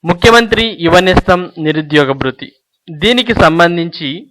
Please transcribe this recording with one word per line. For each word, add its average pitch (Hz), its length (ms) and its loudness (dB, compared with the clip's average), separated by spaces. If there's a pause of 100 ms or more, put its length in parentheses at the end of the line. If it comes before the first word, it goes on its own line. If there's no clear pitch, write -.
ముఖ్యమంత్రి 226 560 2 (220)
యువనేస్తం 180 540 2 (240)
నిరుద్యోగ 151 460 0 (100)
భృతి, 131 280 -6 (540)
దీనికి 240 400 0
సంబంధించి 165 640 0 (220)